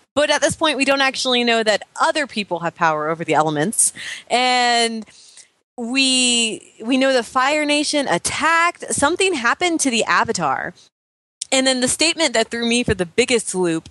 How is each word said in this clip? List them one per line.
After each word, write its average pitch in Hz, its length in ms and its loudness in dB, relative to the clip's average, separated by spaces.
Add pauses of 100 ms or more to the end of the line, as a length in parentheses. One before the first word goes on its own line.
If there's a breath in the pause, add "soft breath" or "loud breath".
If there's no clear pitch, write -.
(160)
But 294 140 2
at 294 100 0
this 277 160 0
point, 311 200 0
we 269 80 0
don't 277 180 2
actually 254 420 0
know 233 180 2
that 214 200 2 (180)
other 311 260 2
people 185 340 -6
have 170 140 -4
power 156 340 0
over 165 160 -4
the 156 100 0
elements. 156 580 0 (360 loud breath)
And 240 800 0 (680 loud breath)
we, 247 960 0 (120)
we 254 140 0
know 269 140 2
the 240 120 0
Fire 285 400 0
Nation 294 420 0
attacked. 330 880 0
Something 359 400 0
happened 285 460 -2
to 269 100 0
the 226 140 0
Avatar. 180 680 -2 (800 soft breath)
And 262 160 2
then 262 140 0
the 247 80 0
statement 311 460 0
that 226 140 0
threw 233 160 -6
me 233 200 0
for 220 100 0
the 180 120 -2
biggest 233 500 0
loop 170 340 -2